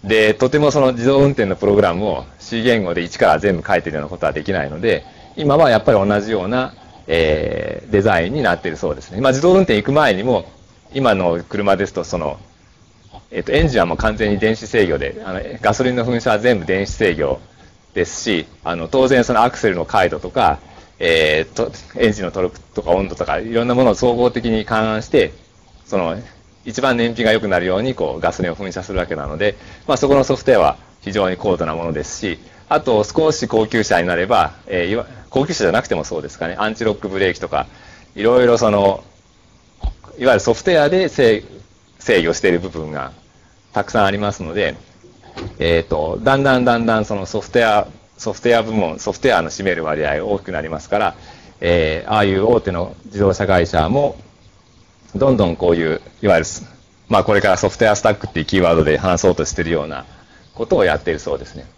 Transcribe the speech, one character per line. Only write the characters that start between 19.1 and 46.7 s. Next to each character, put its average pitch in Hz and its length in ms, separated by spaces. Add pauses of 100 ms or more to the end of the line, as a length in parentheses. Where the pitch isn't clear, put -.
そ 127 80
の 117 120
ア 123 60
ク - 80
セ 110 120
ル 90 60
の 85 80
回 90 260
路 76 100
と 90 100
か、 90 280 (400)
え 80 540
ー、 - 40
と、 117 160 (260)
エ 117 120
ン - 20
ジ 98 100
ン - 20
の 87 60
ト 92 120
ル 90 80
ク - 100
と - 220
か 82 80
温 95 180
度 - 60
と 87 100
か、 73 140
い 113 140
ろ 117 120
ん 120 40
な 123 60
も 127 100
の 117 80
を - 20
総 120 200
合 120 160
的 117 200
に 110 140
勘 110 280
案 110 100
し - 60
て、 101 240 (540)
そ 101 120
の、 85 180 (480)
一 120 160
番 131 160
燃 117 140
費 113 140
が 110 80
良 113 80
く 110 80
な 92 100
る 87 80
よ 92 120
う 107 40
に、 131 120
こ 71 240
う、 - 20
ガ 82 120
ソ 90 120
リ 87 40
ン 82 40
を - 20
噴 95 160
射 90 140
す 104 80
る 92 80
わ 87 60
け 85 100
な 71 100
の 73 100
で、 98 200 (320)
ま 143 60
あ、 - 20
そ 143 100
こ 139 80
の 139 80
ソ 135 140
フ - 80
ト 135 80
ウ - 20
ェ 107 40
ア - 20
は 73 160 (240)
非 98 100
常 95 180
に 92 80
高 92 200
度 82 100
な 78 80
も 85 100
の 82 80
で 76 120
す - 160
し、 90 180 (300)
あ 151 120
と、 113 220
少 156 300
し 131 160
高 110 180
級 110 160
車 95 180
に 85 60
な 90 80
れ 87 120
ば、 98 260 (160)
え 90 160
ー、 - 60
い 104 40
わ-、 117 120 (220)
高 135 160
級 165 100
車 113 100
じ 90 40
ゃ 82 40
な 113 100
く - 60
て - 80
も 76 80
そ 82 160
う - 20
で 71 60
す - 100
か 87 80
ね、 85 120
ア 107 100
ン 110 80
チ 117 80
ロ 107 80
ッ 101 80
ク 107 80
ブ 95 100
レ 95 120
ー 87 40
キ - 60
と 85 80
か、 69 180 (480)
い 101 80
ろ 123 220
い - 20
ろ 120 120
そ 113 120
の、 101 320 (1160)
い 120 60
わ 127 80
ゆ 107 60
る - 20
ソ 117 140
フ - 80
ト 190 80
ウ 180 40
ェ 156 80
ア 147 60
で 180 200
制-、 113 340 (560)
制 95 260
御 82 80
し - 80
て 101 80
い 90 40
る 85 80
部 92 80
分 78 240
が 67 180 (640)
た 104 100
く - 80
さ 113 120
ん - 20
あ 98 60
り 101 80
ま 104 120
す 95 140
の 80 100
で、 90 220 (840)
え 82 220
ー - 20
と、 80 400
だ 135 140
ん 139 80
だ 135 140
ん 123 60
だ 120 140